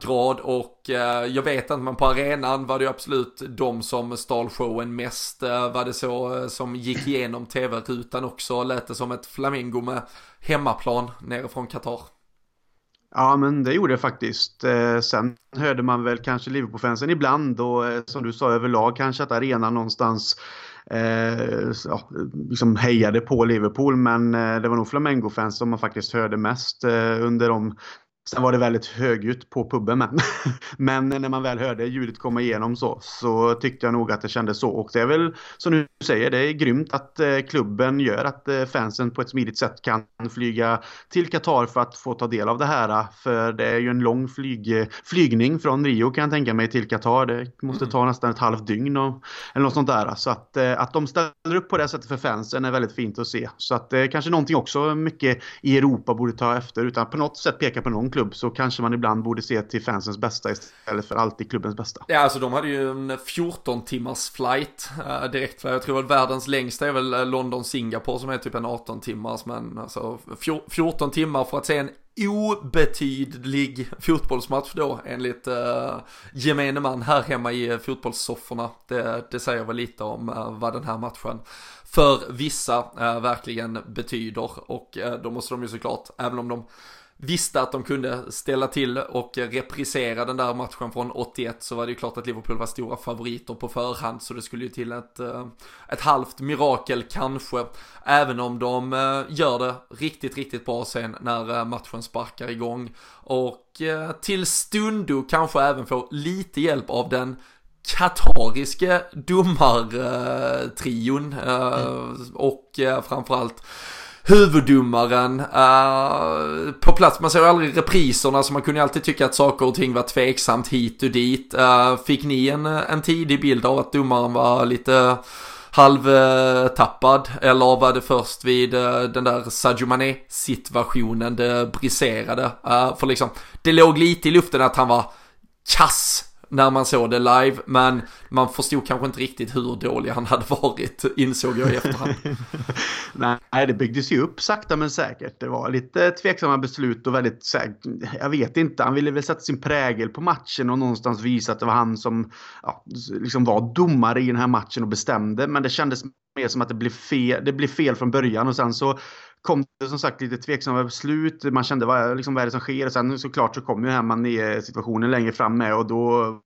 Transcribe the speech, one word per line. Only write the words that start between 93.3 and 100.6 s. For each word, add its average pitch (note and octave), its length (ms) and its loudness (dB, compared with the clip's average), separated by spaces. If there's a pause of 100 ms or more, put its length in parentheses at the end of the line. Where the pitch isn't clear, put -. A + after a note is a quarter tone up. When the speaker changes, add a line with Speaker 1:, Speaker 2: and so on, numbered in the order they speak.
Speaker 1:
på A#2 140 -10
förhand, A#2+ 540 -8
så - 120 -14
det A#2+ 80 -14
skulle A#2+ 220 -12
ju A#2+ 60 -10
till A#2+ 220 -10
ett, A#2+ 280 -14
eh, B2 260 -10 (420)
ett - 120 -8
halvt C#3 400 0
mirakel C3+ 640 0
kanske, C3 640 -6 (380)
även C#3 360 2
om B2 180 -6
de, B2+ 340 -2
eh, C3+ 360 -2
gör C#3+ 300 0
det B2+ 160 -4 (240)
riktigt, C#3+ 380 -8
riktigt C3+ 280 -10